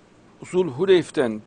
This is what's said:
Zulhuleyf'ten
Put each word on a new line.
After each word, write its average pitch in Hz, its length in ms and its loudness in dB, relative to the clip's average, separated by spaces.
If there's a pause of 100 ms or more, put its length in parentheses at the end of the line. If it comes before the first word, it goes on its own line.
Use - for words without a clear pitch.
(440)
Zulhuleyf'ten 156 1040 0